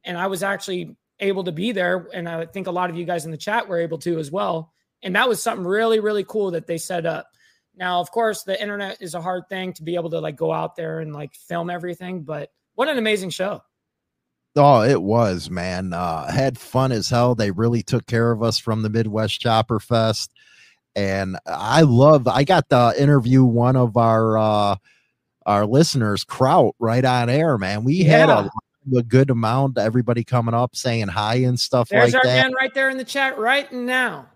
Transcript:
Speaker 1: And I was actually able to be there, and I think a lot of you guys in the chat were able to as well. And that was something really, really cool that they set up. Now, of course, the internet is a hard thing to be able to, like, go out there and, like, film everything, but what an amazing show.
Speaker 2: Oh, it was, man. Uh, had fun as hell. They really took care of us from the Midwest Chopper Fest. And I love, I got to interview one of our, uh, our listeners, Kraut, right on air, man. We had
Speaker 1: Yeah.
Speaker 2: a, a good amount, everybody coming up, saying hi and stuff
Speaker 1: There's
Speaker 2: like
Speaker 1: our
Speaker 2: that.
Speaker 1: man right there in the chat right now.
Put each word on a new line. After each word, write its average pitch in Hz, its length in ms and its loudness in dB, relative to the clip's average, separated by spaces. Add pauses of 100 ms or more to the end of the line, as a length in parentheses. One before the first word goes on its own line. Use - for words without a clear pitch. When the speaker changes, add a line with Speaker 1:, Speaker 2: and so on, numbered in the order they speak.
Speaker 1:
And 175 160 -8
I 180 80 -2
was 190 160 -4
actually 185 540 -6 (240)
able 196 240 -2
to 175 80 -6
be 180 180 -4
there, 180 420 -2
and 170 160 -8
I 165 180 -8
think 180 200 -12
a 185 60 -6
lot 180 180 -4
of 165 60 -10
you 175 80 -8
guys 170 200 -4
in 160 60 -12
the 156 60 -10
chat 214 320 -4
were 180 100 -4
able 165 200 -4
to 170 200 -4
as 147 140 -8
well. 180 400 -6 (320)
And 185 100 -6
that 233 140 2
was 220 120 -2
something 202 240 -6
really, 220 360 0
really 208 240 -2
cool 202 260 -4
that 165 160 -8
they 170 100 -6
set 170 300 -6
up. 160 220 -8 (480)
Now, 180 240 -4
of 180 100 -8
course, 220 320 -2
the 190 180 -6
internet 202 400 -8
is 175 140 -12
a 175 60 -6
hard 180 280 -6
thing 185 260 -8
to 160 100 -18
be 170 100 -6
able 170 160 -6
to, 165 80 -6
like, 156 160 -8
go 160 180 -4
out 160 220 -6
there 160 240 -8
and, 156 140 -10
like, 147 240 -14
film 170 340 -8
everything, 175 540 -10
but 151 260 -10 (240)
what 254 140 -2
an 294 100 -2
amazing 214 320 -2
show. - 320 -8 (960)
Speaker 2:
Oh, 143 260 8
it 120 200 4
was, 98 480 0
man. 90 420 -6
Uh, 82 400 -6
had 135 260 0
fun 131 320 -2
as 113 180 -4
hell. 123 280 2
They 107 160 -2
really 113 300 0
took 120 240 -4
care 117 260 0
of 110 100 -2
us 113 160 0
from 110 240 -2
the 107 80 -2
Midwest 110 500 -2
Chopper 113 380 0
Fest. 113 540 -2 (640)
And 98 520 -4
I 104 360 0
love, 135 460 6
I 123 160 2
got 170 240 2
to 120 300 4
interview 131 460 6
one 120 320 2
of 117 200 2
our, 113 400 4
uh, 104 400 2 (680)
our 104 180 2
listeners, 110 580 2
Kraut, 135 560 2
right 117 260 0
on 123 260 2
air, 147 260 2
man. 98 280 -4
We 160 180 2
had 156 260 6
Speaker 1:
Yeah. 107 200 2 (440)
Speaker 2:
a, 123 60 4
a 120 40 2
good 127 280 4
amount, 123 480 0
everybody 113 440 0
coming 117 320 0
up, 120 220 -2
saying 117 320 -2
hi 107 280 -2
and 127 220 0
stuff 123 300 0
Speaker 1:
There's 233 240 4
Speaker 2:
like 254 100 2
Speaker 1:
our 254 60 2
Speaker 2:
that. 254 140 4
Speaker 1:
man 262 180 0
right 262 140 -4
there 269 160 0
in 262 80 -6
the 262 60 -8
chat 269 340 -4
right 262 340 -2
now. 247 640 -4